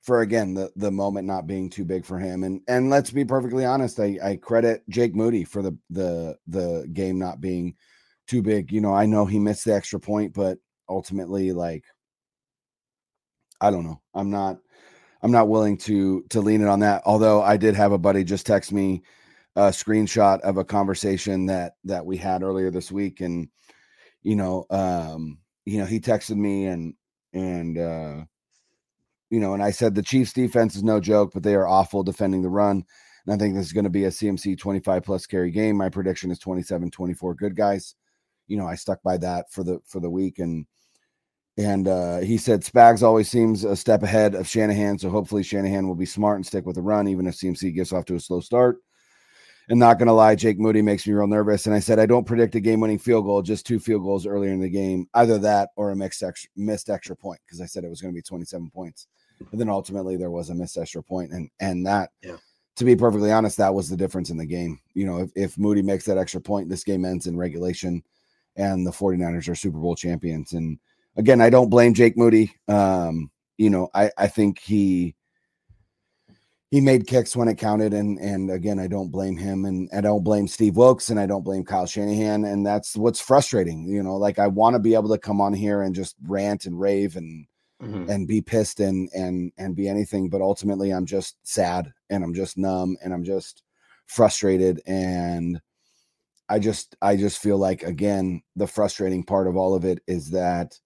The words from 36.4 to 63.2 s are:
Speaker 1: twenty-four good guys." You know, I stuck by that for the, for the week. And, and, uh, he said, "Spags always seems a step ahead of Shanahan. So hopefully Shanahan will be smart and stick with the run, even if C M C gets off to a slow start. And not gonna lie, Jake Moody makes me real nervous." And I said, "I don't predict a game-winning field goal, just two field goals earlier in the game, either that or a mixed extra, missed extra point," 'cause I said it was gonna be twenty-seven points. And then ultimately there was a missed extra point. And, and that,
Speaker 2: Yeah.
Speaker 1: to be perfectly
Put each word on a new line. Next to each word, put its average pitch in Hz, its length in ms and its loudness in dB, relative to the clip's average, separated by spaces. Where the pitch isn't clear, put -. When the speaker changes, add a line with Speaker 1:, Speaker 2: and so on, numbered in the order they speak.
Speaker 1:
twenty-four 90 420 -8
good 98 220 -6
guys." 101 400 -2
You 101 80 -6
know, 95 120 -4
I 85 80 -6
stuck - 260 -8
by 92 160 -2
that 87 340 -6
for 98 120 -8
the, 87 200 -4
for - 160 -12
the 85 120 -6
week. 92 260 -4
And, 85 300 -6
and, 98 300 0
uh, 87 320 -2
he 101 180 0
said, 104 240 2
"Spags 117 400 8
always 110 260 6
seems 110 360 2
a 101 120 0
step 107 280 2
ahead 104 320 2
of 92 120 -6
Shanahan. 104 520 0
So 95 100 -6
hopefully 101 320 -2
Shanahan 98 460 -2
will 92 80 -4
be 90 100 -4
smart 104 320 0
and 92 80 -8
stick 92 220 -6
with 90 80 -6
the 90 80 -6
run, 104 240 0
even 92 180 -2
if 87 100 -4
C 92 120 -8
M 90 80 -4
C 92 160 -6
gets 87 200 -4
off 90 140 -4
to 90 100 -6
a 85 40 -4
slow 87 220 -6
start. 123 360 2
And 117 100 4
not 117 180 10
gonna 117 160 6
lie, 110 220 8
Jake 104 240 0
Moody 107 240 4
makes 104 240 0
me 104 60 0
real 104 140 2
nervous." 104 380 2
And 107 100 2
I 104 40 2
said, 110 180 2
"I 110 80 6
don't 117 220 4
predict 117 260 2
a 117 60 0
game-winning 110 400 2
field 113 260 2
goal, 101 160 2
just 101 240 -6
two 113 140 -2
field 104 240 -2
goals 98 240 -2
earlier 98 260 -2
in 92 80 -2
the 92 80 -2
game, 92 460 -2
either 117 240 4
that 101 360 2
or 104 140 -4
a 98 60 -4
mixed 95 260 -8
extra, - 340 -10
missed 104 360 -6
extra 92 240 -8
point," 90 340 -16
'cause 85 100 -20
I 90 60 -10
said 87 180 -12
it 85 60 -12
was 82 120 -16
gonna 90 120 -10
be 85 80 -12
twenty-seven 85 480 -14
points. 87 380 -18
And 107 80 -8
then 117 80 -2
ultimately 95 480 -4
there 87 160 -6
was 85 180 -8
a 85 60 -8
missed 87 220 -8
extra 82 260 -10
point. 90 300 -8
And, 85 160 -10
and 92 280 -4
that, 98 240 0
Speaker 2:
Yeah. 87 140 -16
Speaker 1:
to 120 80 0
be 123 100 8
perfectly 107 380 4